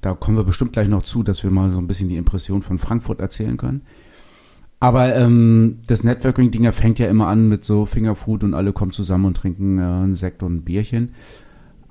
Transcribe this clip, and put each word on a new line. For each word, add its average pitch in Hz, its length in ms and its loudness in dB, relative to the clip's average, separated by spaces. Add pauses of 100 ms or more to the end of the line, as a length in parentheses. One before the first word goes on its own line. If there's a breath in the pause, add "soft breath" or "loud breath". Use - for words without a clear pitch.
Da 95 100 -2
kommen 107 240 0
wir 110 80 0
bestimmt 104 300 -2
gleich 107 140 0
noch 98 140 2
zu, 120 200 -4
dass 101 200 -2
wir 98 80 -2
mal 95 200 2
so 90 80 -2
ein 87 80 -4
bisschen 92 240 -4
die 87 60 -4
Impression 95 440 -2
von 92 180 -6
Frankfurt - 400 -4
erzählen 110 380 -6
können. 131 260 -6 (1000 soft breath)
Aber, 127 340 4
ähm, 117 720 4
das 113 180 0
Networking-Dinger 117 680 2
fängt 113 260 2
ja 117 80 2
immer 101 220 2
an 110 200 4
mit 107 160 0
so 104 220 0
Fingerfood 110 580 -2
und 101 80 0
alle 95 220 -2
kommen 92 180 -2
zusammen 95 340 0
und 90 100 0
trinken, 95 420 -2
äh, 92 40 -2
einen 90 320 -2
Sekt 90 280 -8
und 87 140 -4
ein 80 60 -6
Bierchen. 107 500 -4 (800 loud breath)